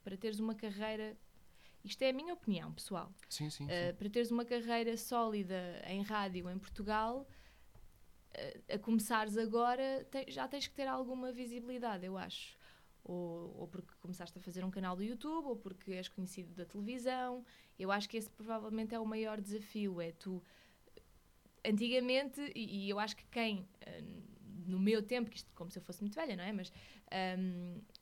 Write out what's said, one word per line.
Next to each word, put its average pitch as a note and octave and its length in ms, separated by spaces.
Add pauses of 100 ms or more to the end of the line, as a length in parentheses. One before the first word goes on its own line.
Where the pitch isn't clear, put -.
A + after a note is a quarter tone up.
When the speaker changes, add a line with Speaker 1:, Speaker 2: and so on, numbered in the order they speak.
Speaker 1:
para G3 140
teres G#3+ 240
uma A3 160
carreira, G#3+ 600 (680)
isto - 180
é C4 80
a - 20
minha D#4 220
opinião E3 380
pessoal, E3 400 (160)
Speaker 2:
Sim, D3+ 200
sim, D3 220
Speaker 1:
eh, F3 220
Speaker 2:
sim. F#3 40
Speaker 1:
para G3+ 140
teres A#3 220
uma A#3 120
carreira A#3 520
sólida G3+ 880
em F#3+ 160
rádio G3 480
em F#3 80
Portugal, G#3+ 720 (1080)
eh, - 260 (140)
a G#3+ 40
começares G#3+ 600
agora, B3 720
te-, C4+ 220
já C4 160
tens C#4 180
que - 80
ter C4+ 140
alguma B3+ 440
visibilidade, A#3+ 720
eu F#3+ 140
acho. - 400 (460)
Ou, F3 560
ou F3 80
porque F3+ 320
começaste F3+ 380
a - 40
fazer F#3 220
um F#3+ 60
canal F#3+ 260
do F#3 80
YouTube, D4 420
ou B3 100
porque F#3+ 360
és F#3 160
conhecido F#3 460
da F3 100
televisão. B3 800 (340)
Eu F#3+ 140
acho G#3 160
que - 80
esse A3 140
provavelmente A3 640
é A3+ 40
o A3+ 80
maior G#3+ 340
desafio, G3+ 600
é E3+ 120
tu, F3+ 300 (1200)
antigamente, B3+ 760 (140)
e, G3+ 320
e G3 40
eu G3+ 80
acho G#3+ 180
que - 100
quem, G#3+ 420 (120)
eh, E3+ 220 (640)
no F#3 120
meu G#3 240
tempo, A#3 260
que - 100
isto - 180
como F3 160
se - 80
eu - 20
fosse - 180
muito G#3 140
velha, D4+ 220
não F3 80
é? G3+ 80
Mas, F#3 200 (380)
ahm, F#3 720 (220)